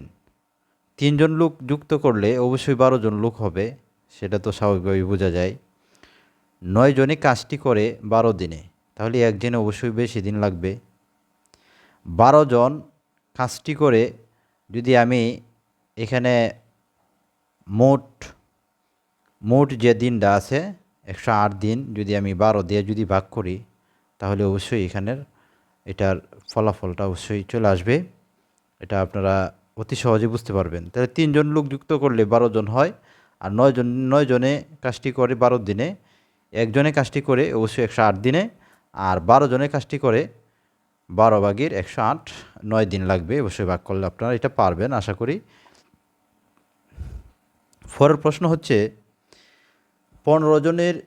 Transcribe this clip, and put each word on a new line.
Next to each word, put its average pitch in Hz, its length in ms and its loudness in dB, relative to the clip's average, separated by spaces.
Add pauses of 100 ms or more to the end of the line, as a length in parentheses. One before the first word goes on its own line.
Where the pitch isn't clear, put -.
(1000)
তিনজন 147 320 4
লোক 160 200 2 (180)
যুক্ত 147 240 -6
করলে 117 440 2
অবশ্যই 127 380 0
বারো 131 240 4
জন 107 240 -2
লোক 113 120 -2
হবে, 95 300 -4 (480)
সেটা 101 260 -4
তো 92 120 -6
স্বাভাবিকভাবেই 95 520 0
বোঝা 95 280 0
যায়। 90 220 -2 (1080)
নয় 110 320 4
জনে 135 220 2
কাজটি 143 420 -2
করে 110 280 0 (180)
বারো 113 300 2
দিনে, 82 280 -8 (340)
তাহলে 113 260 -4
একজনে 117 360 0
অবশ্যই 107 340 -4
বেশি 113 300 -4
দিন 104 180 -6
লাগবে। 95 320 -2 (1300)
বারো 120 400 6
জন 123 260 2 (640)
কাজটি 131 400 -8
করে, 135 260 4 (680)
যদি 120 280 -2
আমি 120 240 4 (760)
এখানে 123 360 -2 (1300)
মোট, 131 400 2 (1300)
মোট 127 320 4
যে 120 200 4
দিনটা 110 420 0
আছে, 131 240 -2 (480)
একশো 95 240 -6
আট 104 220 2
দিন, 107 240 -4 (160)
যদি 101 220 -6
আমি 98 180 -2
বারো 104 300 2
দিয়ে 101 200 -2
যদি 107 220 -4
ভাগ 98 260 0
করি, 92 240 -6 (640)
তাহলে 98 240 -2
অবশ্যই 101 420 -2
এখানের 101 340 -6 (640)
এটার 95 300 -2 (340)
ফলাফলটা 104 560 -4
অবশ্যই 98 380 -6
চলে 113 240 -2
আসবে। 98 280 2 (840)
এটা 92 200 -8
আপনারা 95 340 -2 (420)
অতি - 180 -10
সহজে 113 320 2
বুঝতে 113 260 -8
পারবেন। 85 360 -4
তাহলে 123 180 -2
তিনজন 147 480 0
লোক 151 120 0
যুক্ত 139 260 -8
করলে 127 320 2
বারো 117 240 4
জন 107 180 -2
হয়, 131 240 0 (500)
আর 95 100 -8
নয় 127 220 4
জন, 123 140 -2 (220)
নয় 143 160 2
জনে 127 260 2 (300)
কাজটি 131 300 -6
করে 123 240 0
বারো 123 220 4
দিনে, 104 300 -4 (680)
একজনে 123 380 0
কাজটি 143 300 -2
করে 135 220 2 (100)
অবশ্যই 110 300 -2
একশো 113 180 -2
আট 104 140 4
দিনে, 127 280 0 (500)
আর 92 260 -2
বারো 117 280 6
জনে 127 200 0
কাজটি 143 320 -6
করে 120 220 2 (880)
বারো 107 320 4
ভাগের 101 320 0
একশো 92 280 -6
আট, 117 220 -2 (420)
নয় 110 200 2
দিন 95 200 -4
লাগবে। 92 360 -2
অবশ্যই 98 300 -6
ভাগ 90 120 -4
করলে 95 220 -4
আপনারা 113 280 -6
এটা 120 160 -2
পারবেন 98 440 0
আশা 107 200 -4
করি। 120 220 -6 (2500)
পরের 147 320 4
প্রশ্ন 147 300 -2
হচ্ছে, 160 300 0 (1500)
পনেরো 156 340 4
জনের 170 360 0 (120)